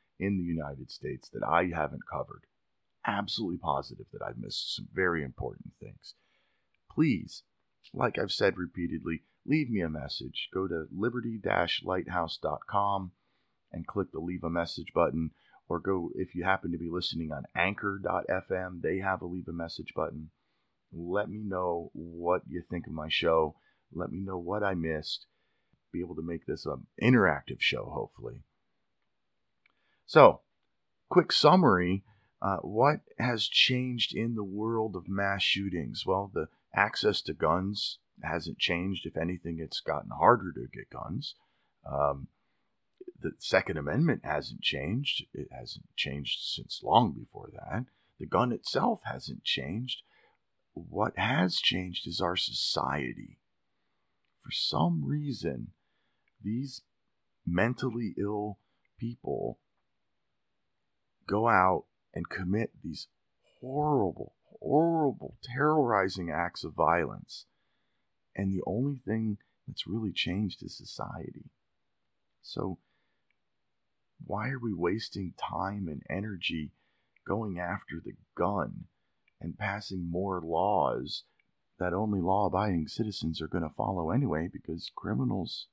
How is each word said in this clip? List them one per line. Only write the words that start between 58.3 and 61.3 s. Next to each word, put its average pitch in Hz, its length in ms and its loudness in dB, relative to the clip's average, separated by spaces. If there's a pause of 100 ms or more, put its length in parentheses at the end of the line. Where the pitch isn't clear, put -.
people 67 600 -4 (1700)
go 110 220 4